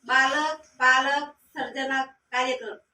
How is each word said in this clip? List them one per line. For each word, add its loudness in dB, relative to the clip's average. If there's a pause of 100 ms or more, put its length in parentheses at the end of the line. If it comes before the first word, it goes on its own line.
બાલક 2 (220)
પાલક 2 (280)
સર્જના -4 (280)
કાર્યક્રમ -4 (160)